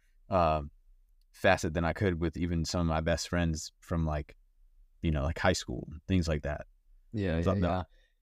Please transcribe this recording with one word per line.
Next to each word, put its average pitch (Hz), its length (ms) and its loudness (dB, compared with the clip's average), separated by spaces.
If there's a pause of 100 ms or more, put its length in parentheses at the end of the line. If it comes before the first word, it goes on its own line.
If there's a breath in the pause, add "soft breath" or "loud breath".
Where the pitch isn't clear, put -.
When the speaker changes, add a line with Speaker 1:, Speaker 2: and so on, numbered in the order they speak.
(300)
Speaker 1:
um, 78 400 2 (600)
facet 90 440 2
than 85 100 0
I 80 80 2
could 87 280 0
with 82 160 -2
even 85 280 0
some 90 180 -2
of 85 40 2
my 80 140 2
best 80 280 0
friends 85 520 -2
from, 82 260 -2
like, 76 300 -4 (640)
you 82 80 2
know, 76 120 0
like, 78 160 -2
high 95 140 4
school, - 360 -6 (180)
things 90 220 2
like 78 140 -2
that. 73 240 -6 (460)
Speaker 2:
Yeah, 92 300 0
Speaker 1:
So 92 120 2
Speaker 2:
yeah, 101 60 0
Speaker 1:
no 87 80 2
Speaker 2:
yeah. 90 140 -2 (400)